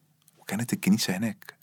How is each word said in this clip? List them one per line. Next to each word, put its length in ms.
وكانت 340
الكنيسة 440
هناك 460